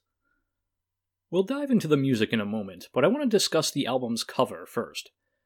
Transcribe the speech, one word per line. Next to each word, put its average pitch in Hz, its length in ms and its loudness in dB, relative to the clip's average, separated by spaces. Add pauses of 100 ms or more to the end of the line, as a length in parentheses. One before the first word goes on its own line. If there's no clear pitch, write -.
(1300)
We'll 185 120 2
dive 277 280 -2
into 190 160 2
the 147 80 4
music 135 380 2
in 113 80 0
a 101 40 -2
moment, 101 480 -8
but 127 120 4
I - 20 6
want 277 160 2
to 262 60 2
discuss 175 420 2
the 139 140 -2
album's 120 400 -2
cover 95 400 -2
first. - 460 -8 (340)